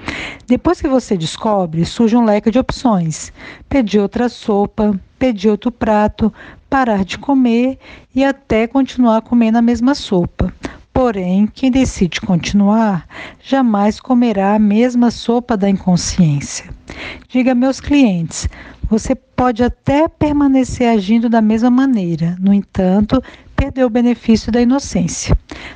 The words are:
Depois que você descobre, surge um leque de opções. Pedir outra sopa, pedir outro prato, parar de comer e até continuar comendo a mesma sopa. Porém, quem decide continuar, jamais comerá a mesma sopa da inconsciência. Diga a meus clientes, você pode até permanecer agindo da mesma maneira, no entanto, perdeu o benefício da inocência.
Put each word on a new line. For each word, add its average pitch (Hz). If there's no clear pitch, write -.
Depois 285
que 320
você 247
descobre, 170
surge 226
um 233
leque 208
de 233
opções. 180
Pedir 214
outra 208
sopa, 208
pedir 220
outro 214
prato, 214
parar 233
de -
comer 254
e 262
até 233
continuar 240
comendo 233
a 233
mesma 240
sopa. -
Porém, 202
quem 262
decide 240
continuar, 202
jamais 214
comerá 214
a 214
mesma 240
sopa 233
da 196
inconsciência. 170
Diga 254
a -
meus 254
clientes, 196
você 226
pode 247
até 285
permanecer 277
agindo 226
da 226
mesma 220
maneira, 180
no 196
entanto, 202
perdeu 254
o -
benefício 233
da 240
inocência. 240